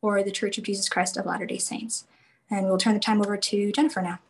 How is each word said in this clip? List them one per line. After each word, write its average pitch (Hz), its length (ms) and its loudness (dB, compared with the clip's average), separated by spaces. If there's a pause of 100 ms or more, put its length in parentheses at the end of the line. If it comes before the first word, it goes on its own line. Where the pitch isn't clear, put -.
or 202 220 2
the 196 80 0
Church - 280 -2
of 214 40 -8
Jesus 196 260 -2
Christ 185 280 0
of 190 100 -4
Latter-day 180 320 -4
Saints. - 460 -6 (440)
And 196 180 0
we'll 190 120 4
turn 214 160 4
the 208 60 2
time 214 200 2
over 202 160 0
to 202 360 0
Jennifer - 280 2
now. 92 300 -6